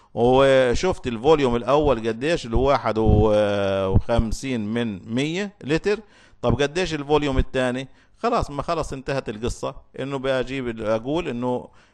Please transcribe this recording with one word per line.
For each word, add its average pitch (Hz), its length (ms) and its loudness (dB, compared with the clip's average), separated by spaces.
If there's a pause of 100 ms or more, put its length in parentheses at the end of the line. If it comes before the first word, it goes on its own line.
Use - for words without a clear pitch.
(140)
وشفت 131 920 4
الفوليوم 123 480 2
الأول 120 520 2
قديش 127 380 -2
اللي 113 120 -2
هو 127 100 2
واحد 123 300 0
وخمسين 107 1800 2
من 113 420 -6
مية 170 380 -4 (100)
لتر. 165 360 0 (420)
طب 120 200 2
قديش 160 320 -2
الفوليوم 147 440 0
الثاني؟ 127 500 0 (300)
خلاص، 226 340 -2
ما 143 100 -6
خلاص 160 320 -4
انتهت 135 360 -6
القصة، 120 460 -6 (240)
إنه 135 180 -6
بجيب 131 500 -4
ال-، 113 180 -8
أقول 127 420 -2
إنه 123 400 -4 (260)